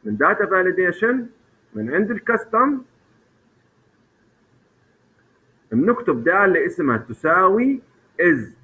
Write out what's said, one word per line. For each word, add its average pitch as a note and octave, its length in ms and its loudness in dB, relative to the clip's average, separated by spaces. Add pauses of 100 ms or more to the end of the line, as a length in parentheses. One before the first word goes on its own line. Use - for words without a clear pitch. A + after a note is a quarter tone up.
من G#2+ 120 -4
داتا G3 300 2
فاليديشن F#3 800 0 (480)
من A2 200 -6
عند G3 160 0
الكاستم A#3 720 -2 (3000)
بنكتب C#3+ 520 0
دالة F#3 420 2
اسمها C#3+ 300 0
تساوي F#3 880 0 (400)
is D#3+ 180 4 (240)